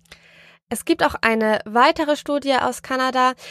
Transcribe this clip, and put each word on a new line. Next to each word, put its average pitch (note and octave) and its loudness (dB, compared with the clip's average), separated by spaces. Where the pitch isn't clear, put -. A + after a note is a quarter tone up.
Es A3+ -8
gibt E4 0
auch D4 -2
eine A3 2
weitere C#4+ 2
Studie C#4 -2
aus B3 -2
Kanada. B3+ 0